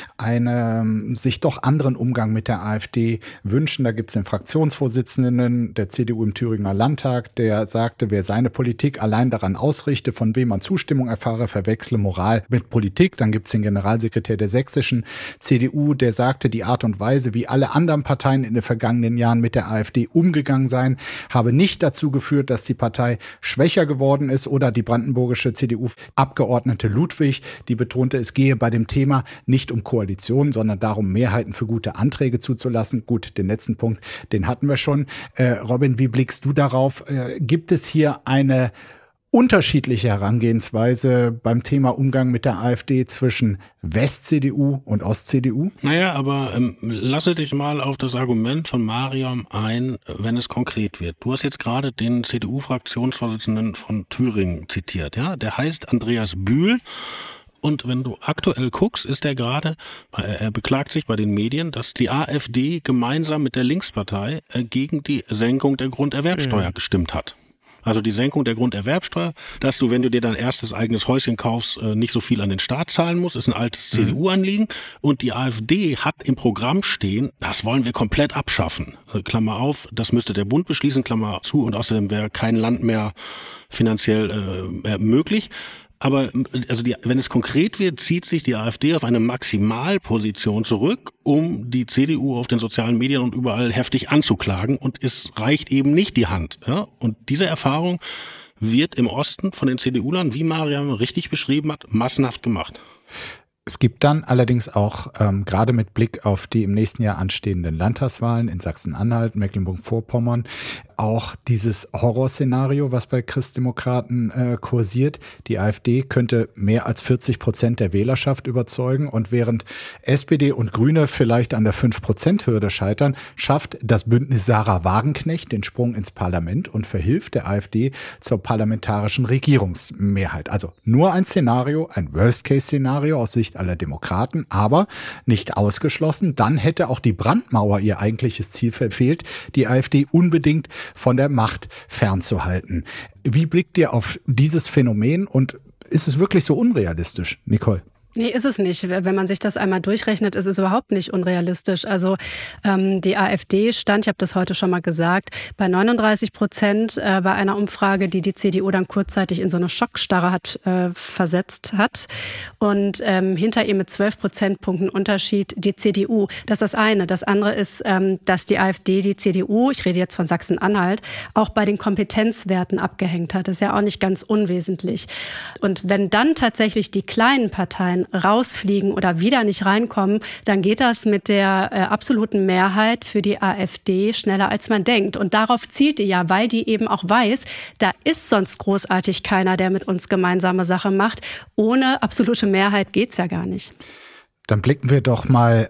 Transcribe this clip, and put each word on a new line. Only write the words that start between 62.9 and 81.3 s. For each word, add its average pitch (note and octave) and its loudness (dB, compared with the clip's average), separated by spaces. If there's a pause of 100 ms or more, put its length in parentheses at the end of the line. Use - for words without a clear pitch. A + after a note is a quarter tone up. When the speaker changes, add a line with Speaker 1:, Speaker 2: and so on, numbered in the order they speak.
Speaker 2:
mit B2+ -2
der B2+ 0
Linkspartei, B2 -4 (100)
äh, B2 -4
gegen C#3 -4
die C#3+ -2
Senkung C3 0
der C3 -4
Grunderwerbsteuer C3+ -2
Speaker 1:
Mhm. E2+ -6
Speaker 2:
gestimmt - -2
hat. - -8 (460)
Also G#2+ 0
die A2 0
Senkung C3+ 0
der A#2 0
Grunderwerbsteuer, B2 -2 (260)
dass C3 0
du, B2 4
wenn B2 2
du B2 2
dir A#2+ 2
dein A2+ 0
erstes C3 -4
eigenes A2+ -2
Häuschen B2 0
kaufst, A#2 -4
äh, G#2+ -2
nicht A2+ 0
so A#2+ 0
viel A2 0
an G2+ 0
den F#2+ -2
Staat C#3 -4
zahlen E3+ 0
musst, F3 -2
ist - -4
ein A#2+ 0
altes - -4
Speaker 1:
Mhm. A2+ 0
Speaker 2:
C-D-U-Anliegen. F#3+ 0 (340)
Und C#3 2
die B2 0
A C3 -2
F A2+ -4
D D#3 0
hat - -4
im B2+ 0
Programm B2 0
stehen, G#2 -2
das - -4
wollen B2 0
wir A#2 -2
komplett - 0
abschaffen. - -4 (180)
Äh, F#2+ -2
Klammer A2 0
auf, C3+ -4
das A2+ -4
müsste A#2 0
der G2 0
Bund C#3 0
beschließen, C3+ 0
Klammer G#2+ -4